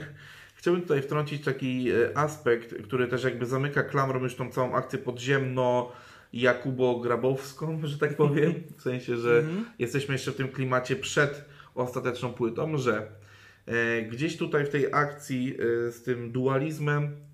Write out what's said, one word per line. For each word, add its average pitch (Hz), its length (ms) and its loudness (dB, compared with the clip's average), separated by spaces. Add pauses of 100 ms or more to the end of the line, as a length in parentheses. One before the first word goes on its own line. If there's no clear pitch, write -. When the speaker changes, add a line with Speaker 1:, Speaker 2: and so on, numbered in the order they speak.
(160)
Speaker 1:
<laughs> - 400 -20
chciałbym 175 260 2
tutaj 151 200 2
wtrącić 147 420 -2
taki, 127 480 0
e, 113 260 2
aspekt, 143 640 0
który 123 240 0
też 120 160 0
jakby 120 220 0
zamyka 135 380 0
klamrą 131 400 0
już 127 120 -4
tą 123 160 -6
całą 127 240 0
akcję - 240 -2
podziemno-jakubo-grabowską, 123 2750 0
że 143 120 -4
tak 147 200 0
powiem. 143 360 4 (120)
Speaker 2:
<laughs> - 120 -16
Speaker 1:
W - 40 -20
sensie, 123 360 -2
że 120 220 6
Speaker 2:
Mhm. 170 260 0 (140)
Speaker 1:
jesteśmy 135 360 0
jeszcze 127 160 -2
w - 40 -10
tym 131 140 -2
klimacie 127 460 0
przed - 500 0 (300)
ostateczną 123 580 -2
płytą, 123 440 -2
że, 110 300 2 (580)
e, 117 360 0
gdzieś 123 360 -4
tutaj 156 280 0
w 143 40 -4
tej 139 240 0
akcji, 135 640 -2 (300)
e, 117 40 -4
z 117 120 -18
tym 120 280 -2
dualizmem, 147 840 0 (180)